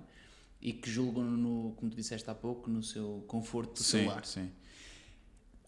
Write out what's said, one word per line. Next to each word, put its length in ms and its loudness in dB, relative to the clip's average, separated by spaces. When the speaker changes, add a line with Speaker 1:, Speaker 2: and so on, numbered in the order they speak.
Speaker 1:
e 120 0
que 160 -6
julgam, 340 2
no, 540 2
como 140 0
tu 60 -6
disseste 320 -4
há 60 -2
pouco, 340 -4
no 120 4
seu 460 -4
conforto 560 -2
Speaker 2:
Sim, 160 6
Speaker 1:
celular? 260 4
Speaker 2:
sim. 240 -4